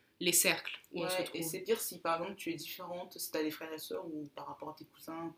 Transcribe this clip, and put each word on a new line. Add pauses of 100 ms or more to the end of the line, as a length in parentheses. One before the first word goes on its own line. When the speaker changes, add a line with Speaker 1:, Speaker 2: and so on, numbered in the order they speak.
(220)
Speaker 1:
les
cercles (140)
où
on
se
Speaker 2:
Ouais,
Speaker 1:
trouve.
Speaker 2:
et
c'est
pire
si,
par
exemple,
tu
es
différente,
si
t'as
des
frères
et
sœurs,
ou
par
rapport
à
tes
cousins,